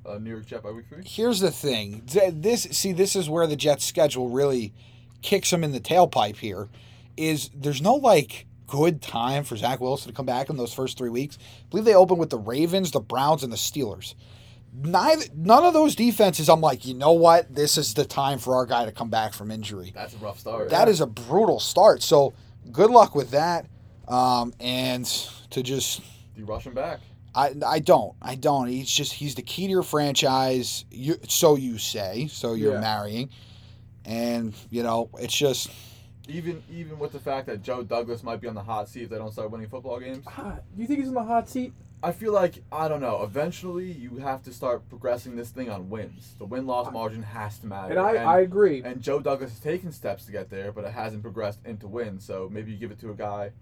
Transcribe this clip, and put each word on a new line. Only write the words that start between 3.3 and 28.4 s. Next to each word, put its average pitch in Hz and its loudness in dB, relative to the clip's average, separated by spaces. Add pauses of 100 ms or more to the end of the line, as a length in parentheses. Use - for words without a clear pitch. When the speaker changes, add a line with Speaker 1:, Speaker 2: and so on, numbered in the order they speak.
Speaker 2:
where 165 2
the 151 0
Jets' 143 2
schedule 131 2
really 127 0 (500)
kicks - 0
them 170 2
in 151 -2
the 127 -4
tailpipe 120 4
here, 101 -8 (480)
is 156 -2
there's 143 -4
no, 202 4
like, 220 4 (200)
good 151 2
time 131 -2
for 120 -8
Zach 120 -2
Wilson 127 -4
to 120 -14
come 131 -6
back 127 -4
in 151 -4
those 120 -4
first 131 -6
three 123 -2
weeks. 131 -6
I - -20
believe 214 -2
they 220 8
open 180 10
with 160 0
the 123 -4
Ravens, 156 0
the 139 0
Browns, 139 0
and 120 -6
the 110 -6
Steelers. 101 -6 (580)
Neither, 202 2 (120)
none 214 8
of 349 8
those 311 4
defenses, 196 4
I'm 160 8
like, 135 2
"You 127 -6
know 135 4
what? 170 8
This 143 2
is - -2
the 143 2
time 139 -2
for 123 0
our 127 2
guy 120 0
to 110 -6
come 117 -8
back 110 -2
from 104 -10
injury." 101 -10
Speaker 1:
That's 90 -14
a 104 -16
rough 101 -10
start. 110 -6
Speaker 2:
That 175 6
Speaker 3:
Yeah. 220 8
Speaker 2:
is 165 2
a 143 2
brutal 123 2
start. 175 6
So, 143 6 (360)
good 180 6
luck 233 8
with 123 -2
that. 165 0 (400)
Um, 123 2
and 127 -4 (460)
to 131 -6
just 127 -4
Speaker 1:
Do - -18 (360)
you 107 -14
rush 107 -8
him 127 -16
back? 143 -6 (340)
Speaker 2:
I, 135 2 (120)
I 160 2
don't. 139 4
I 139 -6
don't. 135 0